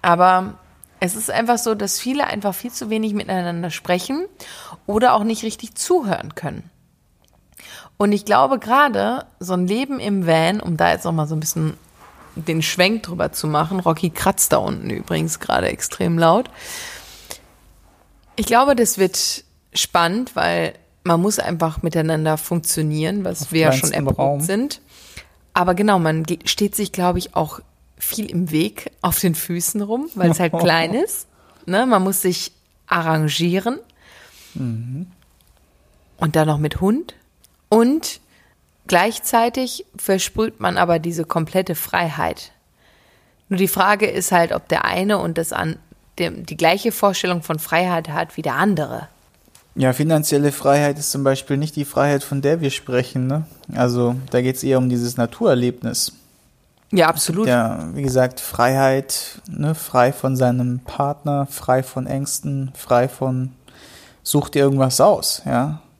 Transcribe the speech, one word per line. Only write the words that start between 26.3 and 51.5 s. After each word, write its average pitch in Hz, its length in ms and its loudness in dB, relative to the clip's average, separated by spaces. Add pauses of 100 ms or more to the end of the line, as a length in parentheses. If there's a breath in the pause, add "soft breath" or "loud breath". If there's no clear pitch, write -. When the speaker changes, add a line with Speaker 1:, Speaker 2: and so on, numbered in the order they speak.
Speaker 1:
steht - 300 -2
sich, 202 160 -4
glaube 180 260 0
ich, - 180 -6
auch 160 240 -2 (380)
viel - 320 -6
im 170 220 -2
Weg 170 400 -2 (100)
auf 170 180 0
den 175 140 2
Füßen 175 480 -4
rum, 233 320 -4
weil 180 160 4
es 160 100 2
halt 170 140 2
Speaker 2:
<laughs> 170 60 -2
Speaker 1:
klein 165 340 4
ist. 330 320 -2 (400 soft breath)
Ne? 208 220 2
Man 208 160 4
muss 190 180 0
sich 180 300 -2 (340)
arrangieren. 170 920 0 (760 loud breath)
Speaker 2:
Mhm. 127 540 -6 (1120)
Speaker 1:
Und 156 180 -2
dann 156 120 4
noch 151 120 0
mit 151 220 -4
Hund. 226 340 0 (540)
Und 247 520 2 (640 soft breath)
gleichzeitig 233 1000 2 (120)
versprüht 196 640 -2
man 185 180 0
aber 170 220 4
diese 165 260 -4
komplette 175 500 -2
Freiheit. 156 760 -4 (1000 soft breath)
Nur 190 80 -2
die 190 100 2
Frage 202 400 2
ist 185 240 -2
halt, 170 200 4
ob - 160 -4
der - 180 0
eine 202 320 0
und 165 200 -2
das 165 160 -4
an-, 160 240 -4 (420)
dem, 170 260 -4
die 160 120 -12
gleiche 180 340 2
Vorstellung 185 520 0
von 156 160 -4
Freiheit 170 500 0
hat 160 280 -6
wie 156 40 -8
der 143 140 -2
andere. 151 520 -2 (680)
Speaker 2:
Ja, 131 180 2
finanzielle 151 580 2
Freiheit 143 460 2
ist 147 140 -6
zum 143 120 -4
Beispiel 135 340 0